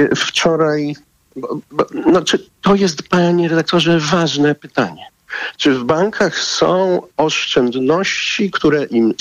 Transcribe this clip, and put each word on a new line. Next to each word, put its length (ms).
Wczoraj, 800
bo, 240
bo, 140
znaczy, 340
to 140
jest, 340
panie 400
redaktorze, 500
ważne 560
pytanie. 520
Czy 160
w 100
bankach 560
są 600
oszczędności, 1300
które 320
im 380